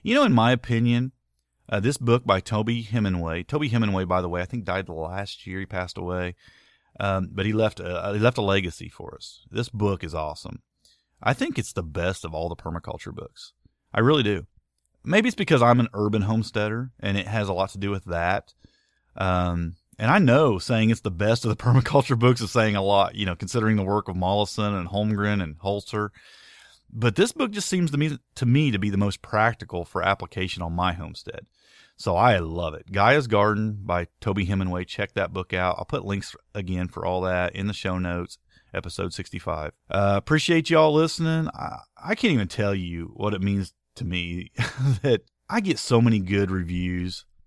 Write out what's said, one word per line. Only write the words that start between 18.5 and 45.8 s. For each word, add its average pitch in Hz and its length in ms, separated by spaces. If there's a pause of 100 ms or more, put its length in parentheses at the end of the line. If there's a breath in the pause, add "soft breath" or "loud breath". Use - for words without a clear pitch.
Um, 90 640 (200)
and 110 140
I 190 80
know 131 400
saying 110 320
it's 110 100
the 110 80
best 101 360
of 113 40
the 107 60
<laughs> - 80
permaculture 123 560
books 120 220
is - 100
saying 110 240
a 98 80
lot, 98 320
you 101 100
know, 90 100
considering 107 400
the 104 80
work 101 240
of 92 80
Mollison 101 600
and 92 140
Holmgren 104 520
and 76 160
Holzer. 104 520 (840 loud breath)
But 113 240
this 226 160
book 269 180
just 202 200
seems 180 200
to 143 80
me, 147 220 (160)
to - 100
me 135 240
to 107 80
be 101 140
the 98 60
most 98 260
practical 107 600
for 85 200
application 92 580
on 82 120
my 90 200
homestead. - 540 (560 soft breath)
So 90 140
I 117 220
love 82 340
it. - 180
Gaia's 123 360
Garden 107 540
by 87 260 (120)
Toby 101 240
Hemingway. 92 400
Check - 300
that 90 180
book - 220
out. 90 240
I'll 107 80
put 135 180
links 98 320 (180)
again 90 360
for - 160
all 90 160
that 90 340
in 98 120
the 104 60
show 92 240
notes, 87 400 (360 soft breath)
episode 92 400
sixty-five. 80 580 (180)
Uh, 98 280
appreciate 156 520
y'all 156 240
listening. 160 640
I, - 220 (180)
I 196 200
can't 220 180
even 104 160
tell 101 260
you 85 400
what 104 180
it 95 80
means 98 320 (220)
to - 80
me 87 500
<laughs> 127 480
that 113 200 (280)
I 226 120
get 185 180
so 117 220